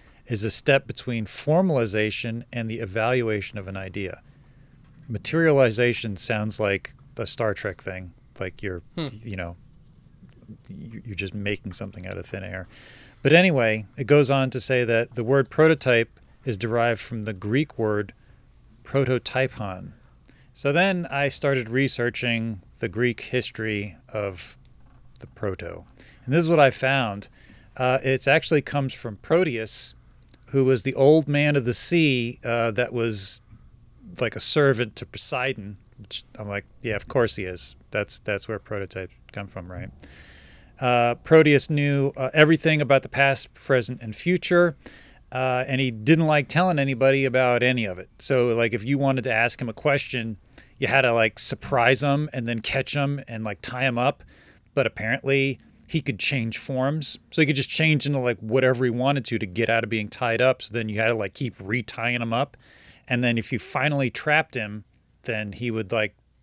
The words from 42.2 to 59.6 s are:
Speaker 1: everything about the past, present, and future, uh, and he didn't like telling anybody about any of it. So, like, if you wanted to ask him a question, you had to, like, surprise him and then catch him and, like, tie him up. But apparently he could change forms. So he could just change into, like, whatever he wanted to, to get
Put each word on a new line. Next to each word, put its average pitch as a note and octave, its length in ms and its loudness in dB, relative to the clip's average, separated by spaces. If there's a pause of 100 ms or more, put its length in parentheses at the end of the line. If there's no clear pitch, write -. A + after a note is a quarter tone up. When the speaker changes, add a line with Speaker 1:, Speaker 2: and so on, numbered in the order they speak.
Speaker 1:
everything D#3 480 6
about C3+ 200 4
the - 60 -14
past, C3+ 460 0
present, B2 480 0
and A2 120 -10
future, F3 640 2 (560)
uh, B2+ 340 0
and C3+ 140 0
he C3 100 2
didn't D3 360 4
like D3+ 220 2
telling F3 300 2
anybody C3+ 460 4
about B2 380 4
any B2 240 2
of F#2 120 -6
it. F#2 200 -16
So, B2 360 2
like, A#2 200 2
if G#2+ 100 -6
you C3+ 140 0
wanted C3 260 0
to B2 80 -2
ask A#2 280 2
him A#2+ 100 -6
a - 20 -10
question, A#2+ 640 -2 (420)
you B2+ 80 0
had B2+ 160 4
to, A#2+ 120 2
like, A2+ 240 2
surprise B2 640 2
him D3 320 0
and B2 120 -4
then A#2 120 -4
catch - 360 -4
him C#3+ 320 -2
and, A2 160 -10
like, G#2 200 -8
tie B2+ 220 -6
him B2 120 0
up. B2+ 260 -2 (520)
But C3 120 2
apparently C3+ 720 -2 (280)
he E3 160 -2
could A2 160 -4
change A2+ 400 -2
forms. C#3 600 -4 (120)
So - 100 -2
he D3+ 60 6
could C#3 100 0
just C3+ 140 -2
change D#3 340 2
into, C#3+ 140 -2
like, B2 220 0
whatever B2+ 440 2
he B2 60 2
wanted B2+ 340 0
to, A2+ 140 -2
to G2 80 -4
get G#2 240 -2